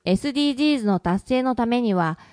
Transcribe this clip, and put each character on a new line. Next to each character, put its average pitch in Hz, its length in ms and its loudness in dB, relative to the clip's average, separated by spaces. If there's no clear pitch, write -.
エ 185 120 2
ス 277 180 -4
デ 277 60 0
ィ 285 120 2
ー 247 40 -10
ジ 277 80 0
ー 302 160 2
ズ 214 40 -4
の 196 160 0
達 180 260 -2
成 254 160 0
の 254 120 -2
た 233 100 -2
め 240 160 0
に 220 140 0
は、 165 240 0